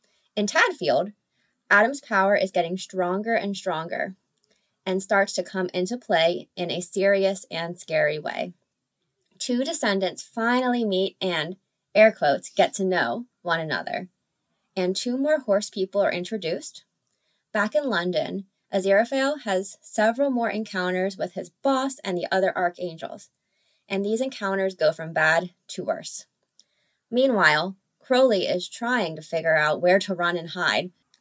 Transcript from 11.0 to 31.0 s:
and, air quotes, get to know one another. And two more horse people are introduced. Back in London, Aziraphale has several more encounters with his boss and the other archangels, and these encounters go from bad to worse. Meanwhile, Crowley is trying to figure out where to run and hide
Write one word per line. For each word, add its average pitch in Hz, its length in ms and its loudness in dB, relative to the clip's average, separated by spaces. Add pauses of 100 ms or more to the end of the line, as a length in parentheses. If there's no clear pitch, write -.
and, 175 340 -2 (400)
air 220 160 8
quotes, 147 400 0
get - 240 2
to 196 100 -2
know 180 420 0 (160)
one 165 180 -2
another. 156 480 -4 (640)
And 185 220 0
two 247 200 -4
more 294 220 2
horse 208 320 0
people 190 300 -2
are 185 100 4
introduced. 180 720 -6 (680)
Back 214 240 0
in 294 120 0
London, 180 580 -2 (280)
Aziraphale 247 680 2
has 190 400 -4
several 226 480 0
more 233 200 0
encounters 190 640 -2
with 185 180 -6
his 175 160 -10 (120)
boss 269 400 0
and 180 160 -2
the 170 140 -6
other 185 260 2
archangels, 175 720 -6 (600)
and 196 160 -2
these 220 160 0
encounters 196 540 -2
go 156 160 2
from 160 220 -6
bad 160 380 2 (180)
to - 160 -8
worse. - 420 -6 (840)
Meanwhile, 190 640 4 (240)
Crowley 247 460 4
is 180 220 -2
trying 233 480 -2
to 156 60 -14
figure 160 340 0
out 151 240 2
where 180 200 6
to 190 140 -4
run 175 220 0
and 165 140 -8
hide 165 400 0 (300)